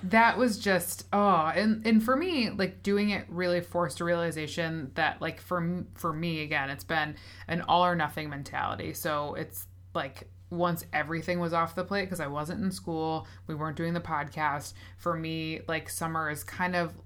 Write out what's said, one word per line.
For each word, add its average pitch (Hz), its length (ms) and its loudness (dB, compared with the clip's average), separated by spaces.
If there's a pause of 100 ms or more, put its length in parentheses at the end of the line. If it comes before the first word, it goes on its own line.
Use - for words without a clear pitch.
that 226 340 6
was 220 220 4
just, - 540 0
oh, 185 420 6
and, 220 320 2
and 220 160 8
for 254 120 4
me, 302 340 2
like, 190 340 -2
doing 202 280 2
it 196 180 -2
really 175 320 2
forced 175 400 -2
a - 20 -2
realization 165 920 0
that, - 260 0
like, 156 180 -4
for - 200 -4
m-, 170 360 -2
for 165 160 -2
me, 160 300 -2
again, 151 280 -2
it's 139 140 -8
been 151 320 0 (320)
an 170 140 -2
all 175 240 6
or 175 100 4
nothing 151 340 -2
mentality. 139 640 -4
So 147 420 -2
it's, - 300 -8 (300)
like, 139 320 -6 (220)
once 175 420 0
everything 160 480 0
was 170 140 0
off 165 220 0
the 180 100 -2
plate, 196 240 -2
'cause 180 100 -4
I 147 80 -2
wasn't 151 340 -4
in 190 100 2
school, 160 540 -2 (220)
we 160 80 -6
weren't 151 220 -4
doing 165 160 0
the 170 80 0
podcast, 151 720 -2 (240)
for 170 180 -2
me, 160 520 -4
like, 156 220 -2
summer 160 400 -2
is 151 140 -6
kind 180 320 -2
of 170 180 0 (120)